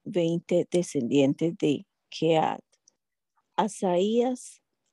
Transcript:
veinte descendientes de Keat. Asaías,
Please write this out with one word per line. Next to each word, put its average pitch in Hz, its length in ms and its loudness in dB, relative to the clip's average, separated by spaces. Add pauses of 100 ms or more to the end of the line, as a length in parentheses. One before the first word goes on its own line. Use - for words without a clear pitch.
veinte 170 680 -2
descendientes 143 880 0
de 147 300 -2 (220)
Keat. - 520 0 (920)
Asaías, 214 1080 -2 (320)